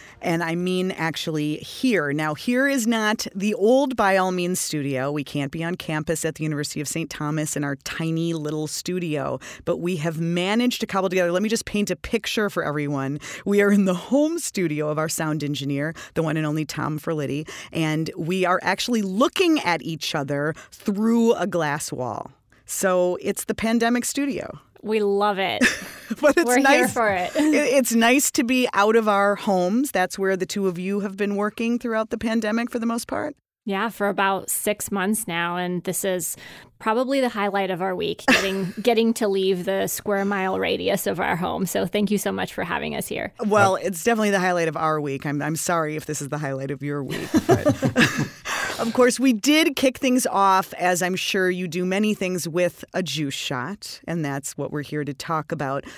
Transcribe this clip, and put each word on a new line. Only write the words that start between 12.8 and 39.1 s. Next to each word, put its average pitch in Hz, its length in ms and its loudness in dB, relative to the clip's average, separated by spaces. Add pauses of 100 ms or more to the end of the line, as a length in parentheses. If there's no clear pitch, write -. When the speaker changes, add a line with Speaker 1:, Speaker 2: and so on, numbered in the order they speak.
Speaker 1:
We 202 160 4
are 202 100 6
in 202 140 6
the 185 80 4
home 294 440 2
studio 156 520 -2
of 151 80 -2
our 156 100 0
sound 156 380 -2
engineer, 143 480 -2 (220)
the 165 80 2
one 156 120 0
and 156 100 0
only 151 200 -2
Tom 151 340 -4
Ferlitti, 151 480 -4 (240)
and 156 460 0
we 180 260 0
are 180 200 4
actually 214 380 0
looking 285 600 2
at 170 200 0
each - 320 -6
other 147 420 -2 (160)
through 226 640 2
a 180 120 0
glass 151 420 -2
wall. 127 420 -6 (340)
So 180 560 2
it's - 240 -4
the 214 100 -4
pandemic 233 480 2
studio. - 560 -4 (220)
Speaker 2:
We 220 180 0
love 202 400 2
it. 185 300 0
Speaker 1:
<laughs> - 520 -10
But 294 160 6
it's 339 80 6
Speaker 2:
We're 247 140 4
Speaker 1:
nice. 277 160 6
Speaker 2:
here 247 140 6
for 226 200 0
it. 180 240 0
<laughs> - 40 -4
Speaker 1:
It, 302 180 4
it's 277 400 4
nice 240 360 6
to 302 120 2
be 254 300 2
out 214 240 4
of 220 100 2
our 202 280 4
homes. 196 560 2
That's 185 280 0
where 190 160 2
the 180 100 -2
two 196 220 -2
of 175 100 -2
you 190 220 -2
have 196 160 -4
been 202 220 0
working 226 420 0
throughout 220 300 -2
the 233 80 -4
pandemic 226 520 -2
for 240 100 -4
the 226 60 -2
most 233 220 -2
part. 294 260 -4 (320)
Speaker 2:
Yeah, 196 220 -2
for 202 220 -2
about 196 400 0
six - 420 -2
months 202 340 0
now. 170 300 -2
And 180 300 -2
this 185 180 -2
is 185 320 -2 (440)
probably 254 420 0
the 247 80 2
highlight 202 420 0
of 170 100 -2
our 185 140 -2
week, 170 320 -4
getting, 190 500 0
<laughs> 214 40 -8
getting 226 340 4